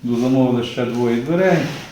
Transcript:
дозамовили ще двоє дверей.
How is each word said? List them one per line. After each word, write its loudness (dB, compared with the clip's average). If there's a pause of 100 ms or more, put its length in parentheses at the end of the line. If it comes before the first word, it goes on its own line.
дозамовили 2
ще -4
двоє 0
дверей. 2 (340)